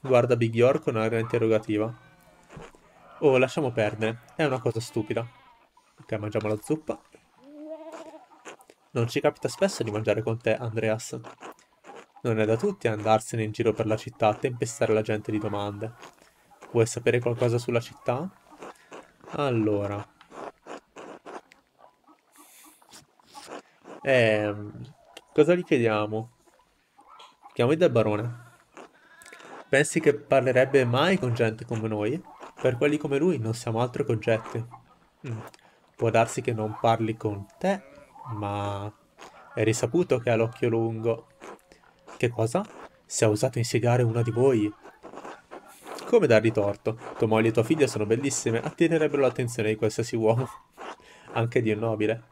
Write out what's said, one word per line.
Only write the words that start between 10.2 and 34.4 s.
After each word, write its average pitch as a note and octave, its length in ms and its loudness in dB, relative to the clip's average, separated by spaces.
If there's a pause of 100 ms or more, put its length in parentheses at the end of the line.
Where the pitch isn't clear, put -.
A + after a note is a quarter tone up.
con A2+ 160 -2
te, A2 180 0
Andreas. A2+ 640 -4 (1040)
Non A2+ 180 0
è G#2+ 40 4
da A2 120 2
tutti F#3+ 320 -2
andarsene A2 540 0
in G#2+ 100 -4
giro A2+ 200 2
per G#2 140 -2
la G#2+ 100 0
città A2 320 0
a G#2+ 60 2
tempestare A#2+ 580 -2
la A2 100 2
gente G#2+ 280 -4
di G#2+ 80 -2
domande. G#2 540 -6 (760)
Vuoi A2+ 160 4
sapere A#2+ 340 0
qualcosa A#2+ 380 0
sulla A#2+ 220 0
città? B2+ 480 -6 (1040)
Allora. G#2 720 0 (4000)
Ehm, G#2+ 920 0 (380)
cosa D#3 220 6
gli F3+ 100 -2
chiediamo? A2 680 0 (1200)
Chiamo B2 220 2
del E3 160 2
barone. A2 580 0 (1200)
Pensi D3 320 2
che D3 140 4
parlerebbe C3 680 4
mai D3 340 2
con B2 160 0
gente A2+ 300 0
come A2 240 -6
noi? G#2+ 320 -2 (400)
Per B2 160 2
quelli D3 200 2
come C#3+ 220 -2
lui D#3+ 200 2
non A2+ 160 -2
siamo A#2 260 -4
altro B2 240 -2
che - 80 0
oggetti. A2+ 520 -2 (640)